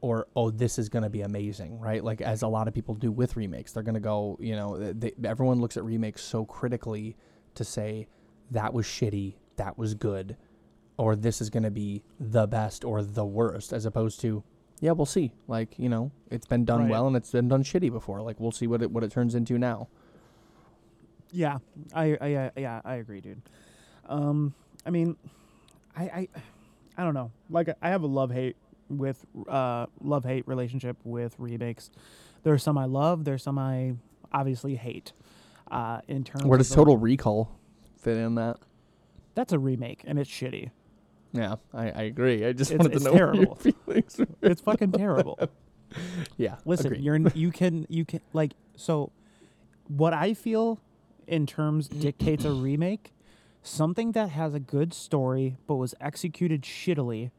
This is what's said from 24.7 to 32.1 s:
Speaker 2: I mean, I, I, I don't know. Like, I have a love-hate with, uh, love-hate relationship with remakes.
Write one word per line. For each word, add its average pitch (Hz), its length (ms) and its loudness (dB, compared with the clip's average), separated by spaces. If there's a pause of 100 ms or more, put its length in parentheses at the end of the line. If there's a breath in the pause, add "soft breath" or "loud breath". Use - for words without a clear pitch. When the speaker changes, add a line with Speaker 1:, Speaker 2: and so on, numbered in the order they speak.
Speaker 2:
I - 40 -6
mean, 170 280 0 (760 loud breath)
I, 165 100 -6
I, 185 240 -6 (680 loud breath)
I 180 60 -4
don't 165 100 0
know. 123 180 -4 (180)
Like, 165 180 2 (140)
I 170 80 0
have 185 140 0
a 151 40 0
love-hate 131 480 0 (340)
with, 135 360 -4 (240)
uh, 123 380 0 (140)
love-hate 131 460 -2
relationship 123 560 -4
with 117 340 -6
remakes. 120 540 -8 (520 loud breath)